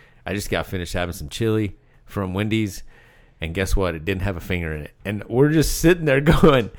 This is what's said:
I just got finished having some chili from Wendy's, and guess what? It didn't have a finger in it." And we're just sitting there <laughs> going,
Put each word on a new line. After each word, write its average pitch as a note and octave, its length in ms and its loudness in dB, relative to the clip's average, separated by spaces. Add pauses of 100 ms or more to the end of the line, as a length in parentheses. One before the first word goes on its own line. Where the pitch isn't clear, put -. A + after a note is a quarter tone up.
(260)
I F2 80 -6
just G2+ 160 -6
got E2 160 -4
finished F2+ 280 -8
having F2 180 -4
some D2+ 160 -12
chili A2 480 -2 (280)
from F#2+ 300 -6
Wendy's, G#2+ 480 -2 (580)
and E2 140 -6
guess F#2+ 220 0
what? F2+ 180 0
It D#2 100 -10
didn't F#2+ 180 -4
have G2 140 -4
a E2 40 -10
finger E2+ 340 -6
in D2+ 80 -10
it." D2 80 -16 (140)
And G2+ 240 -6
we're C3+ 220 4
just D3+ 280 2
sitting E3+ 260 4
there C#3 160 4
<laughs> - 0 -
going, C#3+ 580 6